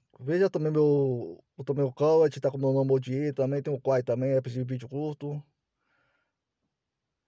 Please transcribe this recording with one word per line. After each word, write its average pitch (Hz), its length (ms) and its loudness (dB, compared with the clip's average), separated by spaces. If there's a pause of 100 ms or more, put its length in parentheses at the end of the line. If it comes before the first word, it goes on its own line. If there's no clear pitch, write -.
(180)
veja 180 320 0
também 156 220 -2
meu, 139 680 2 (140)
o, 135 80 -14
também 143 200 0
o 127 80 -2
Cauet, 156 480 4
tá 135 100 2
com 139 80 -6
meu 135 140 2
nome 135 200 2
Odier, 135 400 -2
também 139 300 -2
tem 151 100 -4
o 131 80 -4
Quai 131 220 0
também, 127 300 0
é 131 80 4
de 127 240 -6
vídeo 127 240 -8
curto. 147 540 -8 (1900)